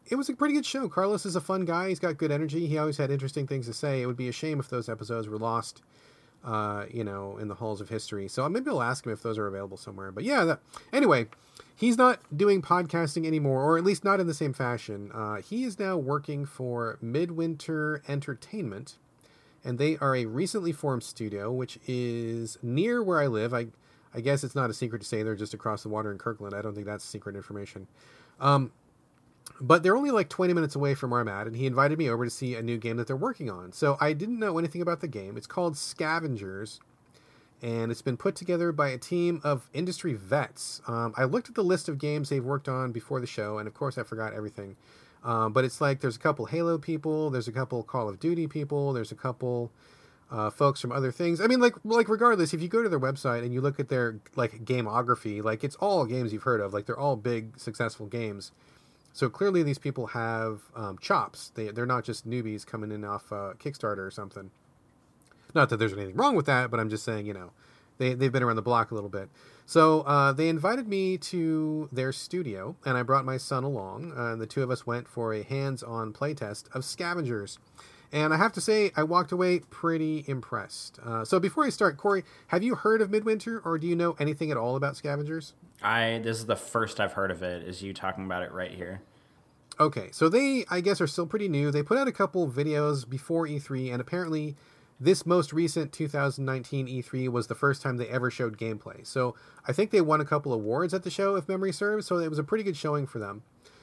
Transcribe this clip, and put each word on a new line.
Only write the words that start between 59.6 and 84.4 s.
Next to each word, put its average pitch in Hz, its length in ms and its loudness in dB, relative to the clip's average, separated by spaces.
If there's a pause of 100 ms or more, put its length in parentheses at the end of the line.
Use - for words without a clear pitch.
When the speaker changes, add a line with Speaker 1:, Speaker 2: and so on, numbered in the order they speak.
Speaker 1:
these 143 160 0
people 131 300 -4
have, 113 540 -2 (140)
um, 101 240 -6
chops. - 540 -2
They, 110 160 -6
they're 117 160 -4
not 123 180 0
just 113 240 -8
newbies 110 380 -4
coming 107 240 -8
in 104 140 -6
off, 101 280 -8
uh, 101 260 -6
Kickstarter 104 460 -4
or 95 60 -8
something. 98 400 -12 (1040)
Not 143 160 6
that 120 60 0
there's 107 160 2
anything 95 240 -8
wrong 269 180 6
with 151 120 4
that, 127 240 4
but 117 100 0
I'm 110 100 0
just 107 140 -4
saying, 107 200 -2
you 104 80 -6
know, 92 200 -14 (460)
they, 127 140 2
they've 127 200 2
been 127 100 2
around 117 140 4
the 110 60 0
block 117 280 4
a 117 40 -6
little 101 140 -6
bit. 98 200 -8 (380)
So, 160 340 8
uh, 139 320 6
they 156 160 2
invited 202 400 0
me 190 280 0
to 156 760 -2
their 131 180 -2
studio, 135 640 -6 (100)
and 127 140 2
I 123 60 2
brought 131 200 4
my 131 120 -2
son 131 260 -2
along, 131 560 -6
uh, 117 140 -2
and 113 80 -4
the 110 60 -4
two 135 180 -2
of 123 60 0
us 123 140 -2
went 120 220 -4
for 113 260 -4
a 107 120 -4
hands-on 120 680 -4
playtest 139 640 -6
of 131 100 -4
Scavengers. 143 760 -4 (520)
And 151 220 2
I - 20 6
have 214 160 4
to - 80 -6
say, 214 360 4
I 151 80 4
walked 170 280 4
away 180 280 4
pretty 156 640 0
impressed. 120 800 -6
Uh, 113 200 -2
so 185 160 4
before 202 240 2
I 269 60 2
start, 170 260 4
Corey, 196 280 2 (240)
have 175 140 2
you 240 120 2
heard 220 260 4
of 196 100 0
Midwinter, 214 540 0
or 165 140 0
do 156 80 -4
you 175 100 2
know 170 220 2
anything 151 320 0